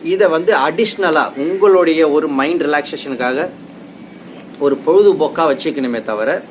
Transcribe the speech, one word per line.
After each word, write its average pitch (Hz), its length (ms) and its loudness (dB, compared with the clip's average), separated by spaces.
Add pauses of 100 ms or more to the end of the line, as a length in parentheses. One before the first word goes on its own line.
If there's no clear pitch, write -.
(140)
இதை 190 220 2
வந்து 180 180 2 (140)
அடிஷ்னலா 160 580 0 (180)
உங்களுடைய 180 560 2 (160)
ஒரு 151 120 0 (120)
மைண்ட் 156 280 -2
ரிலாக்ஸேஷனுக்காக 143 760 -4 (1160)
ஒரு 139 100 2 (120)
பொழுதுபோக்கா 170 640 4
வச்சுக்கணுமே 131 580 -4
தவிர 110 220 -2 (200)